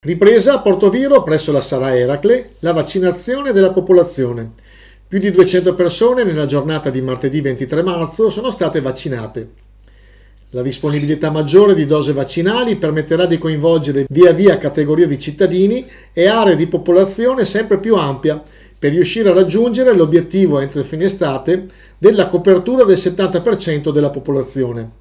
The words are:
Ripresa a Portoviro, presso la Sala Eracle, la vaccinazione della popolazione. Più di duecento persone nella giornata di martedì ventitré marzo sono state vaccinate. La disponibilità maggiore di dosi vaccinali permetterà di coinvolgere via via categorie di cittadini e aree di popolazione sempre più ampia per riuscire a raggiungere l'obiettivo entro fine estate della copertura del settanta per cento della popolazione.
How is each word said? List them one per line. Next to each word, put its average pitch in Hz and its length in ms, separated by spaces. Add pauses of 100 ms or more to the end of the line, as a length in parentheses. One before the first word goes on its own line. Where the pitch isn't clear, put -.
Ripresa 208 500
a - 40
Portoviro, 220 640
presso 156 300
la 139 80
Sala 131 360
Eracle, 143 640
la 170 140
vaccinazione 185 800
della 190 180
popolazione. 170 800 (560)
Più 190 140
di 202 100
duecento 180 460
persone 233 480
nella 156 200
giornata 143 460
di 131 100
martedì 131 400
ventitré 139 440
marzo 175 440
sono 233 220
state 160 300
vaccinate. 120 680 (1000)
La 123 120
disponibilità 147 680
maggiore 160 460
di 156 100
dosi 147 240
vaccinali 190 680
permetterà 156 480
di 165 120
coinvolgere 151 680
via 170 240
via 170 260
categorie 151 480
di 143 140
cittadini 190 680 (240)
e 175 140
aree 208 300
di 165 100
popolazione 190 760
sempre 208 340
più 214 160
ampia 151 480 (340)
per 143 140
riuscire 180 380
a 175 60
raggiungere 220 600
l'obiettivo 165 640
entro 139 240
fine 160 220
estate 175 640 (280)
della 202 300
copertura 190 560
del 190 160
settanta 180 420
per 220 140
cento 151 380
della 143 180
popolazione. 127 920